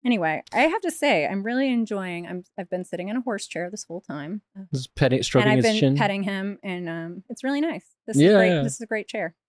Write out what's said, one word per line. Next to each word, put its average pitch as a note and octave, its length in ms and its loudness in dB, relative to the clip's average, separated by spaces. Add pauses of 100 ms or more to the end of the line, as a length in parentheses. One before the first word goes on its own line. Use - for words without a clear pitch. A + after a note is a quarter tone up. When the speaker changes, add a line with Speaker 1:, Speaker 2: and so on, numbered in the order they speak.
Speaker 1:
anyway, F3 360 2 (120)
I A#3 80 2
have E4 200 2
to E4+ 100 -2
say, G3 360 2
I'm G3 160 -4
really B3+ 280 0
enjoying, F#3+ 540 -2
I'm, F3+ 180 -8 (140)
I've F#3 120 -10
been F3+ 160 -4
sitting F3+ 240 -8
in A3+ 80 -4
a B3+ 40 -2
horse A3 260 -6
chair F3 220 -6
this G#3 140 -12
whole E3+ 180 -10
time. D3+ 400 -8 (160)
Uh, F#3+ 60 -14 (100)
Speaker 2:
Just C3 220 -8
petting, - 280 2
stroking - 280 4
Speaker 1:
and B2+ 80 6
I've B2 40 4
Speaker 2:
his A3 100 4
Speaker 1:
been G#3+ 60 2
Speaker 2:
chin. C#3 180 4
Speaker 1:
petting G3 260 0
him, G3 400 -4
and, F3+ 240 -6
um, E3 420 -8
it's - 140 -12
really C#4 160 -2
nice. D4+ 260 -4 (220)
This F3+ 80 -4
is C#3 60 6
Speaker 2:
Yeah, F#3 160 8
Speaker 1:
great. F#3 160 6
Speaker 2:
yeah. D3 100 2
Speaker 1:
This C#3 120 -2
is - 60 -12
a A3+ 60 -10
great G#3+ 220 -6
chair. E3+ 260 -6 (140)